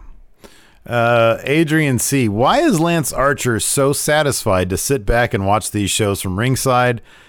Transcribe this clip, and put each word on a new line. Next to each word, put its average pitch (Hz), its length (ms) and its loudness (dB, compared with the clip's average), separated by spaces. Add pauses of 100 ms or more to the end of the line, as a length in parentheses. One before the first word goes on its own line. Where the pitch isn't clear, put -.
(840)
Uh, 117 580 2
Adrian 147 560 0
C, 131 300 0
"Why 135 300 0
is 277 200 2
Lance 170 320 0
Archer 127 480 0
so 139 340 0
satisfied 117 760 0
to 92 80 -2
sit 131 280 -2
back 117 280 2
and 98 120 -2
watch 104 260 0
these 101 200 -2
shows 101 300 0
from 92 180 -4
ringside? 123 600 0 (280)